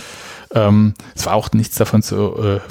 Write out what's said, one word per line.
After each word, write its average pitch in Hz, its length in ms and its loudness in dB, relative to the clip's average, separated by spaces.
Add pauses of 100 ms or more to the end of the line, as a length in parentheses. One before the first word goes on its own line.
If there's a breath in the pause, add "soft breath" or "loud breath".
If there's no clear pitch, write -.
(520 loud breath)
Ähm, 107 420 4 (200 loud breath)
es - 120 -6
war 175 80 0
auch 107 180 0
nichts 110 240 0
davon 107 260 2
zu, - 140 -4 (260)
äh, 101 180 0 (100)